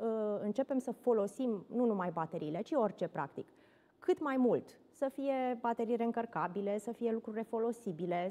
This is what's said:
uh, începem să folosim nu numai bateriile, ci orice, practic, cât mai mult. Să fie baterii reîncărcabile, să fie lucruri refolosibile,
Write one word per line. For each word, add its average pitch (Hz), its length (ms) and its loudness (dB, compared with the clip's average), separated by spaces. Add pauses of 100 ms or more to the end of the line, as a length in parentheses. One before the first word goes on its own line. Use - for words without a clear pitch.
uh, 214 420 0
începem 262 360 0
să 247 120 -4
folosim 220 760 0 (100)
nu 240 100 4
numai 196 260 2
bateriile, 165 500 -4
ci - 100 -6
orice, 214 360 2
practic, - 400 -6 (520)
cât - 220 2
mai 277 160 0
mult. 214 420 2 (120)
Să 269 220 -2
fie 262 480 0
baterii 233 340 0
reîncărcabile, 202 800 0
să 214 140 -6
fie 226 200 -2
lucruri 226 260 -4
refolosibile, 190 920 -2